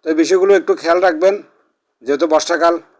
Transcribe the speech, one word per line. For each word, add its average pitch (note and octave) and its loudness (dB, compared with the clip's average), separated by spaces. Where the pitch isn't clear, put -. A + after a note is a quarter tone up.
তো - -20
এই D#3 0
বিষয়গুলো F#3 2
একটু F#3+ -2
খেয়াল E3+ 0
রাখবেন, F#3 0
যেহেতু C#3+ -2
বর্ষাকাল E3 0